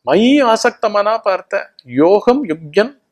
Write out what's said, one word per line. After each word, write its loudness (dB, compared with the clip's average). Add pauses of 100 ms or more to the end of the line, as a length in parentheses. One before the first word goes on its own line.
மை 2
ஆசக்தமனா -2
பார்த்த -6 (100)
யோகம் 2
யுக்யன் -4 (100)